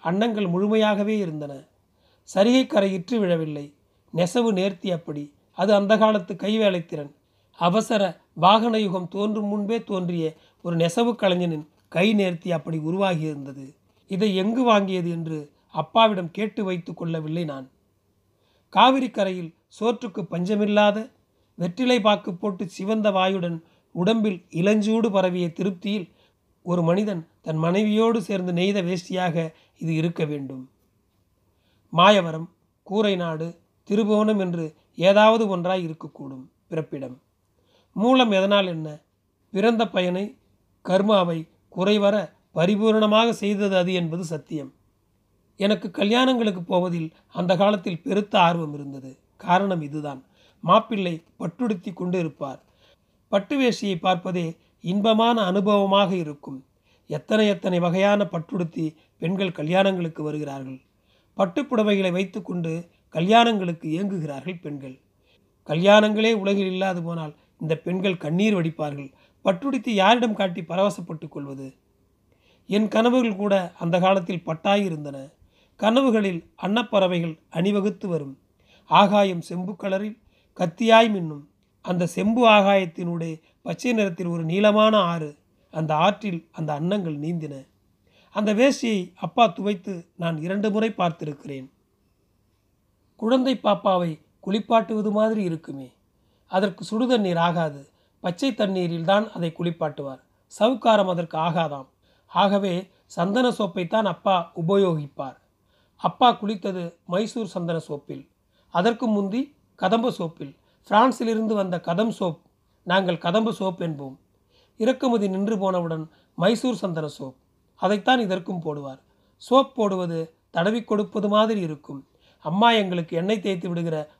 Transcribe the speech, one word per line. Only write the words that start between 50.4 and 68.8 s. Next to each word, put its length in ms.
மாப்பிள்ளை 600
பட்டுடுத்தி 540
கொண்டு 260
இருப்பார். 420
பட்டு 340
வேஷ்டியை 380
பார்ப்பதே 580
இன்பமான 720
அனுபவமாக 600
இருக்கும். 540
எத்தனை 400
எத்தனை 320
வகையான 440
பட்டுடுத்தி 720
பெண்கள் 320
கல்யாணங்களுக்கு 720
வருகிறார்கள். 600
பட்டுப்புடவைகளை 760
வைத்துக்கொண்டு 760
கல்யாணங்களுக்கு 800
ஏங்குகிறார்கள் 720
பெண்கள். 400
கல்யாணங்களே 680
உலகில் 320
இல்லாது 380
போனால் 320
இந்த 160
பெண்கள் 420
கண்ணீர் 380
வடிப்பார்கள். 580